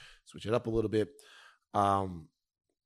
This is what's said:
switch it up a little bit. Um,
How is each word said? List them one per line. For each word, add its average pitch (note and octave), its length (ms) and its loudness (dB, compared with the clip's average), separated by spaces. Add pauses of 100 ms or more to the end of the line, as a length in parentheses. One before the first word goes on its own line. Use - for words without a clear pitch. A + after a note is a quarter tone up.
(240)
switch - 220 -16
it G#2 80 -2
up A#2+ 140 -2
a - 20 -2
little A2 200 0
bit. G#2+ 200 0 (640)
Um, G2 560 0 (560)